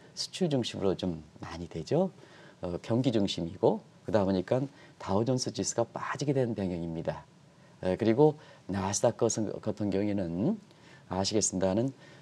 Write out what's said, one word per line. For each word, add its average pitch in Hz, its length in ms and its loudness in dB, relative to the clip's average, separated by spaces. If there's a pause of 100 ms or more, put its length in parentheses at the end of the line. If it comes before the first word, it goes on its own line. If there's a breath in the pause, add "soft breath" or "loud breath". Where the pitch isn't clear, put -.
(140 loud breath)
수출 - 360 -2
중심으로 101 460 0
좀 80 280 -4 (160)
많이 85 280 -10
되죠. 143 440 0 (500 loud breath)
어, 87 220 -4
경기 123 280 2
중심이고 98 720 0 (240)
그러다 101 180 2
보니까 95 380 2 (380 loud breath)
다우존스 117 540 0
지수가 110 320 0
빠지게 - 480 -4
되는 123 200 0
방향입니다. 85 720 -4 (560 soft breath)
에, 92 140 2
그리고 139 400 4 (320 loud breath)
나스닥 98 500 0
것은, 110 420 0
같은 104 300 -4
경우에는 101 720 0 (500 loud breath)
아시겠습니다는, 98 800 2 (300 loud breath)